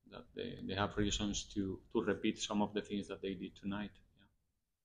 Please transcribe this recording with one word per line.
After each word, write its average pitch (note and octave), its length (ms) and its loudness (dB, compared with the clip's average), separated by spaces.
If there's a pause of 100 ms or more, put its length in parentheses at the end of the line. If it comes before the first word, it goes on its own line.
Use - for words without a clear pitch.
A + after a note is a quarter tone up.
(120)
that F#2 120 -12 (120)
they, F#2+ 320 -6
they F#2+ 60 -2
have G2 240 2
reasons G2+ 460 2 (100)
to, F#2+ 260 0 (140)
to A2+ 80 4
repeat G#2 400 2
some G#2 200 2
of G#2 120 2
the G#2 80 2
things G2+ 260 -4
that G2 140 -6
they G2 140 0
did F#2 200 -6
tonight. G2+ 360 -4 (920)